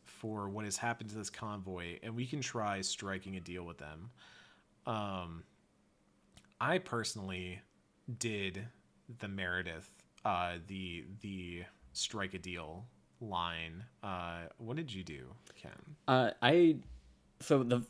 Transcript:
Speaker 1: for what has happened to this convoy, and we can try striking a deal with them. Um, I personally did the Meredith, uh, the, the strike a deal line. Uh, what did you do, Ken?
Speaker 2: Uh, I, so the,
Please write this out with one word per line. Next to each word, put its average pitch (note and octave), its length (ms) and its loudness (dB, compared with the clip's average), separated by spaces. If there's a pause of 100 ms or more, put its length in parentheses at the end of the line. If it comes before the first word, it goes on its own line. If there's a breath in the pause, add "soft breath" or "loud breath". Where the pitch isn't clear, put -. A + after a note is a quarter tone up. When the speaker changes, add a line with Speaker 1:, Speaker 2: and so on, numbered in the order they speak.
Speaker 1:
for G#2+ 440 -4
what G#2 160 -2
has G2 120 -2
happened A2+ 320 0
to G#2 60 -8
this G#2 140 -6
convoy, F#2+ 760 -6
and A2+ 120 -6
we A#2+ 120 -2
can C#3+ 140 -4
try G#2 400 0
striking F#2+ 560 -4
a - 20 -4
deal F2 240 -6
with E2+ 160 -10
them. D#2 300 -10 (760 soft breath)
Um, F#2+ 580 -4 (1200)
I D3+ 160 4
personally F#2+ 840 -2 (580)
did G2+ 460 -2 (540)
the G#2 80 -4
Meredith, F2+ 640 -2 (340)
uh, F2 300 2 (140)
the, F#2 380 -6 (160)
the F2+ 420 -6 (300)
strike G2 400 -2
a F#2 60 -6
deal E2+ 460 -8 (340)
line. E2+ 640 -2 (200)
Uh, F2 380 -4 (160)
what A#2 200 -6
did D3+ 160 -6
you F#2+ 100 -6
do, C#2 300 -10 (220)
Ken? - 160 -16 (360)
Speaker 2:
Uh, B2+ 240 8 (100)
I, D#3+ 360 10 (600)
so C#3 240 6
the, B2 260 6